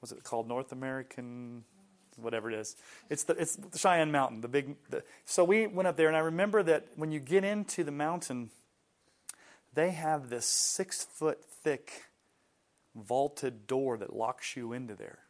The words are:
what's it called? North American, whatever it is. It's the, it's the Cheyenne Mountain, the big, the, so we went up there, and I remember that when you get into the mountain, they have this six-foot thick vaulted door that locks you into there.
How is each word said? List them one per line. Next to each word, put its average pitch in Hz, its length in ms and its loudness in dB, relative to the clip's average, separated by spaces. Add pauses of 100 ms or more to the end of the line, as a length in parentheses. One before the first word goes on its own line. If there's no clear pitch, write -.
what's - 120 -14
it - 100 -14
called? 117 240 -4
North 127 240 -4
American, 123 920 -10 (520)
whatever 113 340 -2
it 110 80 -4
is. 107 180 -8 (320)
It's - 160 -2
the, - 160 0
it's 160 160 0
the - 220 -10
Cheyenne 165 340 6
Mountain, 127 300 2
the 120 60 -6
big, 139 280 -2 (140)
the, - 120 -4 (220)
so - 200 6
we 214 220 6
went 185 220 2
up 160 80 0
there, 160 120 8
and 160 80 4
I 156 40 4
remember 190 420 4
that 160 320 4
when 156 160 -4
you 151 100 -2
get 160 220 4
into 202 400 -2
the 147 80 -2
mountain, 143 600 -4 (1200)
they 156 200 2
have 156 360 -2
this 117 180 -4
six-foot - 960 0
thick - 640 -4 (880)
vaulted 123 720 -4
door 131 300 0
that - 180 -8
locks 113 420 -4
you 120 180 -8
into 120 200 -10
there. - 360 -16